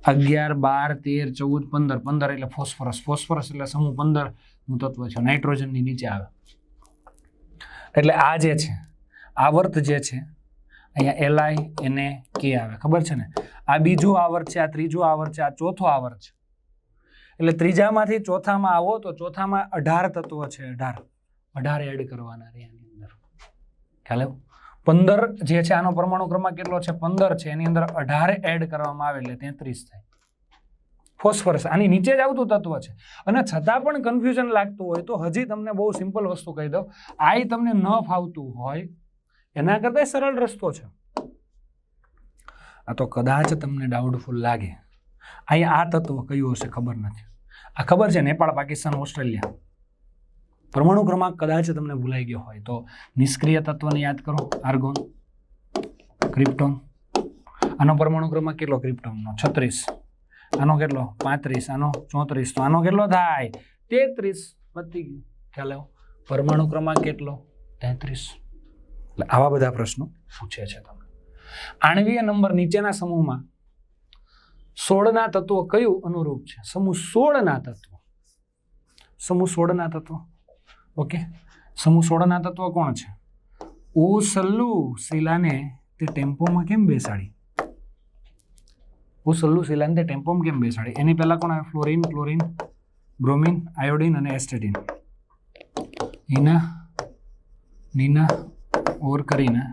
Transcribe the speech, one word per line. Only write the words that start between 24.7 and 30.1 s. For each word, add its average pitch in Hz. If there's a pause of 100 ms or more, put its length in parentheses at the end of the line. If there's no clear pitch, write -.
પંદર 180 (220)
જે 165
છે, 170
આનો 180
પરમાણુ 185
ક્રમાંક 185
કેટલો 180
છે? 175
પંદર 185
છે. -
એની 156
અંદર 165 (160)
અઢાર 147 (220)
એડ 165
કરવામાં 147
આવે 139
એટલે 123
તેત્રીસ 135
થાય. - (1160)